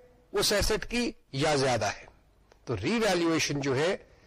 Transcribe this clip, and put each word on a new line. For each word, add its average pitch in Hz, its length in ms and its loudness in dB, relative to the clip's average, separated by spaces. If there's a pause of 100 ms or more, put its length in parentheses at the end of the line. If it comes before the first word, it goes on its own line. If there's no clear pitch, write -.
(340)
اس - 200 0
ایسٹ 202 360 0
کی 233 220 -2 (300)
یا 156 140 2
زیادہ 127 420 0
ہے، - 80 -20 (600)
تو 123 120 -4
ری 156 220 -2
ویلیویشن 170 640 2
جو 135 160 0
ہے 165 180 2 (320)